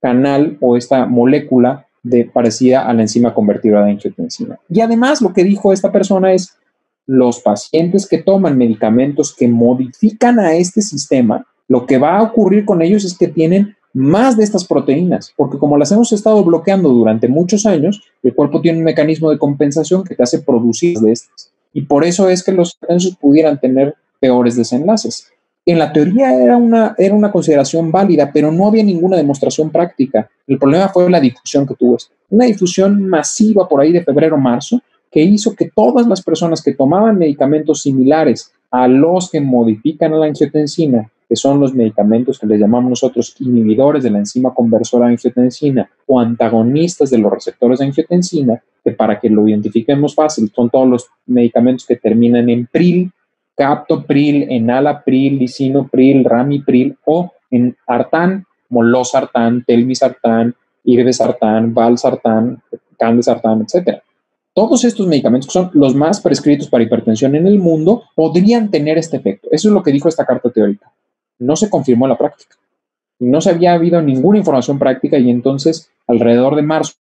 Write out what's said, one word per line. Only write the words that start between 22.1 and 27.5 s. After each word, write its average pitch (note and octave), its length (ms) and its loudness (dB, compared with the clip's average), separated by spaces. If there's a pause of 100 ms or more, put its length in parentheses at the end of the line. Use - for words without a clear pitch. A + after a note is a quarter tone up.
es F#3 120 0
que F#3+ 120 -4
los F3 220 -2
hipertensos F3+ 420 -2
pudieran D3 420 2
tener C3 360 0 (260)
peores B2 340 2
desenlaces". C#3 720 -4 (380)
En E3+ 140 2
la D3+ 140 -2
teoría G#3+ 420 2
era B3 220 4
una, A3+ 400 2
era F#3+ 160 2
una G#3 180 2
consideración D#3+ 600 0